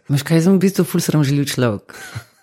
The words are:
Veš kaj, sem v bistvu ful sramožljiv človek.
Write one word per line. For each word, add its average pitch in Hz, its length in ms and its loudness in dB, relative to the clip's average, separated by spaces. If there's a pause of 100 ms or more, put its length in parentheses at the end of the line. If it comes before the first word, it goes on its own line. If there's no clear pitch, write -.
Veš 139 180 -2
kaj, 165 200 0
sem 190 100 4
v 190 80 4
bistvu 185 240 2
ful - 160 -2
sramožljiv 143 480 0
človek. 117 460 -4 (480)